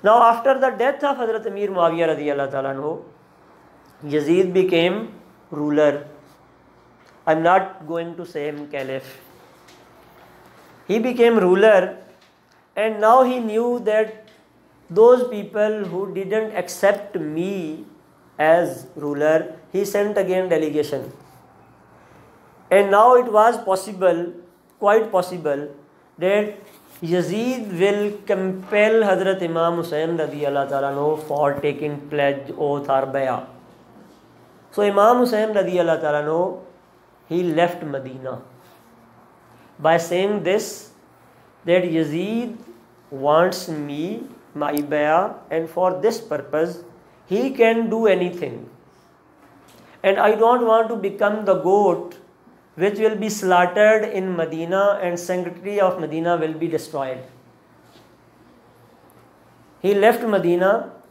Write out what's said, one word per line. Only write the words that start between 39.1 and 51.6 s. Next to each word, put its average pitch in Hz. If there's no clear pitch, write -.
by 160
saying 185
this, -
that 175
Yazid 175
wants 156
me, 156
my 147
bay'ah, 151
and 165
for 180
this 226
purpose 156
He 240
can 226
do 226
anything. 175
And 196
I 214
don't 233
want 220
to 226
become 208
the 190
goat 190